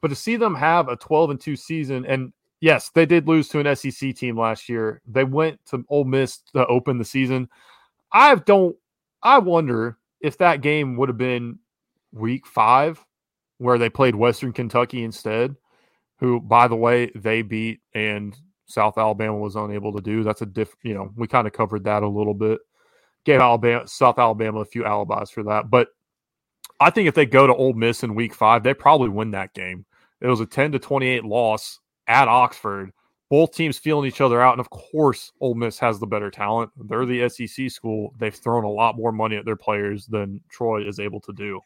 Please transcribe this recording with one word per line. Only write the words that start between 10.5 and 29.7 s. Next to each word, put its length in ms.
game 340
would 140
have 80
been 400
week 340
five, 580
where 180
they 140
played 240
Western 380
Kentucky 500
instead, 540
who, 220
by 280
the 80
way, 380
they 280
beat 380
and 420
South 320
Alabama 380
was 200
unable 360
to 80
do. 220
That's 200
a 40
diff-, 360
you 120
know, 220
we 100
kinda 240
covered 340
that 200
a 40
little 260
bit. 260
Gave 160
Alabama, 480
South 300
Alabama 420
a 40
few 200
alibis 460
for 140
that. 260
But 180
I 120
think 180
if 60
they 120
go 200
to 80
Ole 180
Miss 320
in 100
week 200
five, 280
they 120
probably 340
win 240
that 220
game. 320